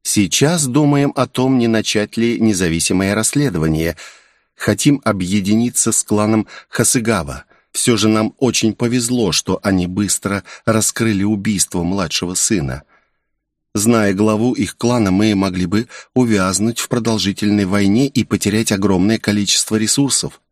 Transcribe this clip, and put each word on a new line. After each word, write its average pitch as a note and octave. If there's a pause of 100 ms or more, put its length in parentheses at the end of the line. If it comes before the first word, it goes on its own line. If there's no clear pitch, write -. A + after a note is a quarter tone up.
«Сейчас C#3+
думаем C#3+
о B2+
том, C3
не A#2
начать G#2+
ли A#2
независимое F#2
расследование. E2 (580)
Хотим C3
объединиться G#2
с -
кланом G#2+ (220)
Хасыгава. G#2 (280)
Всё -
же G2+
нам A2
очень A2+
повезло, A#2+
что F#2
они F#2+
быстро G2 (220)
раскрыли A2
убийство G2+
младшего F2+
сына. D2 (920)
Зная G#2+
главу G#2+
их A2
клана, A#2
мы G#2
могли F#2
бы G#2 (280)
увязнуть G#2
в -
продолжительной G#2
войне G2+
и C3
потерять G#2+
огромное G2
количество G#2
ресурсов». A2+ (100)